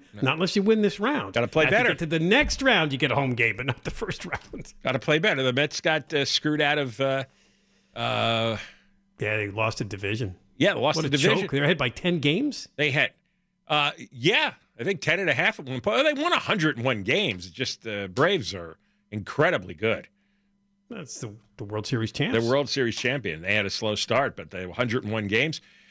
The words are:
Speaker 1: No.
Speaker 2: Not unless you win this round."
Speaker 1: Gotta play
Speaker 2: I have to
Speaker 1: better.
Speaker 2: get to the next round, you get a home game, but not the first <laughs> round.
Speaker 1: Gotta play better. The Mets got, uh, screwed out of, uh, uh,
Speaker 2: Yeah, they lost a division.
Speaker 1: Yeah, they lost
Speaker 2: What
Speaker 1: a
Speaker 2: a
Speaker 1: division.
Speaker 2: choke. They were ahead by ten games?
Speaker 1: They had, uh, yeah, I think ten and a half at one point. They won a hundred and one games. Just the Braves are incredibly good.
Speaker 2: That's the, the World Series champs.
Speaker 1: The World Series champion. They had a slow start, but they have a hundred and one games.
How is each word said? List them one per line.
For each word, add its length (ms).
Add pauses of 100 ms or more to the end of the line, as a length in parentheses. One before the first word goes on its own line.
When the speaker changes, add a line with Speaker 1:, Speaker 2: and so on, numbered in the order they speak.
(140)
Speaker 1:
No. 80
Speaker 2:
Not 140
unless 200
you 60
win 220
this 160
round." 340
Speaker 1:
Gotta 140
play 160
Speaker 2:
I 20
have 60
to 60
Speaker 1:
better. 120
Speaker 2:
get 100
to 60
the 140
next 420
round, 300
you 80
get 120
a 40
home 180
game, 240
but 80
not 200
the 60
first 340
<laughs> 20
round. 440 (120)
Speaker 1:
Gotta 160
play 180
better. 240
The 100
Mets 300
got, 320
uh, 120
screwed 360
out 160
of, 240
uh, 220 (720)
uh, 640 (600)
Speaker 2:
Yeah, 180
they 120
lost 320
a 20
division. 520 (220)
Speaker 1:
Yeah, 180
they 40
lost 180
Speaker 2:
What 80
Speaker 1:
a 20
Speaker 2:
a 40
Speaker 1:
division. 300
Speaker 2:
choke. 100
They 80
were 60
ahead 140
by 100
ten 300
games? 560
Speaker 1:
They 160
had, 220 (580)
uh, 200 (200)
yeah, 420 (260)
I 40
think 180
ten 180
and 100
a 40
half 260
at 60
one 160
point. 220
They 180
won 120
a 60
hundred 380
and 80
one 160
games. 480
Just 320
the 320
Braves 400
are 240 (320)
incredibly 640
good. 340 (840)
Speaker 2:
That's 320
the, 120 (240)
the 60
World 240
Series 240
champs. 260
Speaker 1:
The 120
World 200
Series 280
champion. 440
They 140
had 100
a 40
slow 260
start, 400
but 160
they 100
have 100
a 20
hundred 320
and 80
one 140
games. 340 (300)